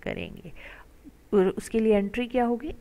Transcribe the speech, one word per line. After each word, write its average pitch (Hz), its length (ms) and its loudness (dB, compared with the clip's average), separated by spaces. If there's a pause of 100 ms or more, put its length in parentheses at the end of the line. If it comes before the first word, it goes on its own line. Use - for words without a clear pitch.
करेंगे। - 500 -8 (800)
और 190 140 6
उसके 214 320 -2
लिए 220 180 6
entry 202 300 0
क्या 240 180 0
होगी? 240 360 -2